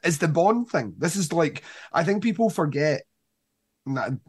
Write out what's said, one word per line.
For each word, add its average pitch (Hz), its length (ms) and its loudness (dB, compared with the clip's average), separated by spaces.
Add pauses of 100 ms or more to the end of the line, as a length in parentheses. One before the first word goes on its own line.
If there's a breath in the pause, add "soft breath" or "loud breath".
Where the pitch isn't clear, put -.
it's 170 140 0
the 160 100 2
Bond 202 400 2
thing. 110 280 -2
This 175 200 -2
is 175 160 -2
like, 165 300 0 (280 loud breath)
I 160 140 2
think 202 180 2
people 226 260 2
forget, 151 520 0 (840)
that, 131 260 -2 (160)